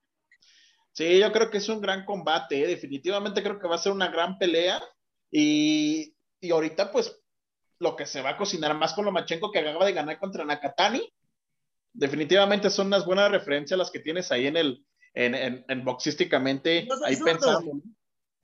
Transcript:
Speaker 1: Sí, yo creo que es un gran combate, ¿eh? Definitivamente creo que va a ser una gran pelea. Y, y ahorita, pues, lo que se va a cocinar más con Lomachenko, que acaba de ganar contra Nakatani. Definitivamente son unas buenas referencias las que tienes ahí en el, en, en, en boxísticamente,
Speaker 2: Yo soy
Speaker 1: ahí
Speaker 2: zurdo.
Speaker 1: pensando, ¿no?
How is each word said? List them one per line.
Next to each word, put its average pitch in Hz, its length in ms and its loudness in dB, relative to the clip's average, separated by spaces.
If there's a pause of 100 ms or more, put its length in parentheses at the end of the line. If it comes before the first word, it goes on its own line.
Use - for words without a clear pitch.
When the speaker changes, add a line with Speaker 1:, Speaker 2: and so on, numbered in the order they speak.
(920)
Speaker 1:
Sí, 170 260 4
yo 208 140 6
creo 220 180 2
que 208 80 -2
es 196 100 -4
un 220 120 -4
gran 196 240 -2
combate, 165 580 -2
¿eh? 160 40 4
Definitivamente 185 760 -4
creo 202 160 -4
que 190 100 -4
va 170 80 0
a - 20 -4
ser 196 140 0
una 190 160 0
gran 170 300 -2
pelea. 175 440 2 (500)
Y, 151 800 2 (280)
y 175 100 -6
ahorita, 160 400 0
pues, - 260 -2 (640)
lo 165 160 0
que 143 100 -10
se 139 160 -8
va 131 100 -2
a 151 60 -4
cocinar 156 400 -2
más 160 160 0
con 208 120 -2
Lomachenko, 180 480 -2
que 165 80 0
acaba 156 260 2
de 196 60 4
ganar 156 260 -4
contra 190 260 -8
Nakatani. 180 640 0 (840)
Definitivamente 185 760 2
son 196 200 0
unas 196 180 2
buenas 196 240 4
referencias 147 480 0
las 175 140 -2
que 143 80 -10
tienes 170 320 -6
ahí 127 160 2
en 156 80 -2
el, 147 280 0 (300)
en, 123 220 0
en, 127 320 -6
en 127 160 -6
boxísticamente, 143 1040 0
Speaker 2:
Yo 254 100 -4
soy - 120 -4
Speaker 1:
ahí 135 80 2
Speaker 2:
zurdo. - 160 2
Speaker 1:
pensando, 165 420 0
¿no? 143 80 -10 (600)